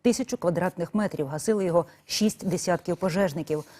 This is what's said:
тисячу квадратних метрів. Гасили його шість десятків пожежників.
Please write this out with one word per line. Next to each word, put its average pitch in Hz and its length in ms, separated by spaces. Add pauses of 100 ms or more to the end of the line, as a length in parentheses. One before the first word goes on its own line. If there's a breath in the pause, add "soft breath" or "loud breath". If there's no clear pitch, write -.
тисячу 247 340
квадратних 170 580
метрів. 202 320
Гасили 190 380
його 170 220 (180 loud breath)
шість - 440
десятків 175 480
пожежників. 160 680 (160 loud breath)